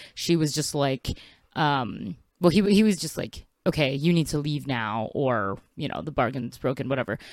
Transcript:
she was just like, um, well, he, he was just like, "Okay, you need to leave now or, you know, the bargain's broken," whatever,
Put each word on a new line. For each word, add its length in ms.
she 200
was 180
just 220
like, 420
um, 600
well, 120
he, 100
he 100
was 140
just 200
like, 280
"Okay, 300
you 180
need 140
to 100
leave 300
now 460
or, 440
you 120
know, 140
the 100
bargain's 460
broken," 320
whatever, 280